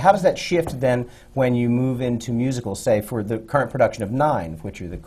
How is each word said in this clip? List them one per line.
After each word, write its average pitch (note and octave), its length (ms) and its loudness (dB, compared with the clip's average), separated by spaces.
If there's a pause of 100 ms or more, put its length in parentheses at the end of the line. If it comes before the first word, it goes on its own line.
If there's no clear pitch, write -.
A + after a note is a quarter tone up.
how F#3+ 60 8
does G3 120 4
that F3 140 4
shift E3 440 -2
then B2 280 0 (260)
when B2+ 200 2
you A#2+ 160 2
move B2+ 300 0
into A#2+ 320 -2
musicals, A#2+ 500 -2
say, A2 180 4
for G#2+ 220 -4
the A2 160 -4
current B2+ 320 -2
production A#2 320 2
of G2 80 -4
Nine, B2 440 0
of D#2+ 100 -12
which G2 160 -12
you're F2+ 160 -10
the F2 100 -14